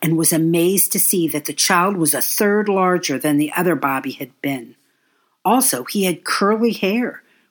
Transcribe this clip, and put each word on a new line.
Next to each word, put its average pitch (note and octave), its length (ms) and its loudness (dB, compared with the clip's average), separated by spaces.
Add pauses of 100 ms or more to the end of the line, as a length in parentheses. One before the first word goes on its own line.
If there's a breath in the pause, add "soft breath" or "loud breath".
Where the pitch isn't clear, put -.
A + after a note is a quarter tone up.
and E3 160 0
was D#3 160 2
amazed E3+ 600 2
to G3 60 -2
see E3+ 300 0
that D3 160 -4
the D3 80 -6
child F#3 460 2
was D3+ 160 0
a C3 80 -2
third G#3 480 0
larger F3+ 480 0
than D3+ 180 0
the D3 160 0
other F3 220 0
Bobby C3+ 380 -4
had C3+ 180 -12 (100)
been. B2+ 360 -8 (680)
Also, F#3+ 400 2
he G3+ 200 -2
had F3+ 200 -2
curly G#3+ 480 0
hair, G#3 500 -2 (280 soft breath)